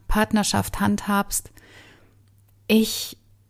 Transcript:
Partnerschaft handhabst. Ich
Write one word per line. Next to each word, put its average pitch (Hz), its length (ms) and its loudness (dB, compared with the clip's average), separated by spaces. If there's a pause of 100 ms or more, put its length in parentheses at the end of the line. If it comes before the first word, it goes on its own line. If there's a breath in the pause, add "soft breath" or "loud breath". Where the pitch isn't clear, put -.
Partnerschaft 214 720 0
handhabst. - 680 -2 (1160 soft breath)
Ich - 520 0 (320)